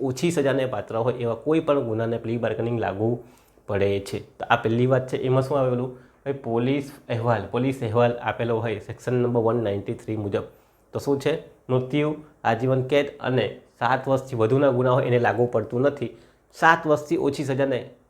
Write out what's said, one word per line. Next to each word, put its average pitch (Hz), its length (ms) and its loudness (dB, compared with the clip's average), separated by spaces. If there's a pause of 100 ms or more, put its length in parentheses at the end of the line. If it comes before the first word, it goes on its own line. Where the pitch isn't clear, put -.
ઓછી 135 300 0
સજાને 139 340 2
પાત્ર 110 320 -4
હોય 117 160 2
એવા 117 220 -2
કોઈ 160 240 0
પણ 151 200 2
ગુનાને 113 380 -2
પ્લી 117 200 -4
બાર્ગેનિંગ 113 420 -2
લાગુ 107 400 0 (480)
પડે 101 320 2
છે. 104 200 -8
તો - 300 -14
આ 110 60 4
પહેલી 117 300 0
વાત 127 220 0
છે. 139 100 -4
એમાં 131 260 0
શું 143 160 -2
આવેલું? 123 340 -2
ભાઈ - 400 -10
પોલીસ 135 580 -2 (180)
અહેવાલ, 113 420 0
પોલીસ 131 300 -2
અહેવાલ 117 300 2
આપેલો 117 480 -2
હોય 107 200 -4
સેક્શન 117 340 -8
નંબર 120 280 2
વન 117 220 2
નાઇન્ટી 101 300 -2
થ્રી 110 240 -8
મુજબ. 101 260 -2 (500)
તો 117 60 -6
શું 139 200 0
છે? 151 240 -2 (260)
મૃત્યુ, 147 460 0 (280)
આજીવન 127 400 2
કેદ 143 220 2 (140)
અને 120 400 -2 (200)
સાત 127 280 0
વર્ષથી 131 280 0
વધુના 131 360 4
ગુના 127 200 4
હોય 135 140 2
એને 123 140 4
લાગુ 117 260 2
પડતું 120 360 0
નથી. 139 280 0 (440)
સાત 165 340 4
વર્ષથી 151 300 2
ઓછી 139 260 0
સજાને 135 460 -2 (200)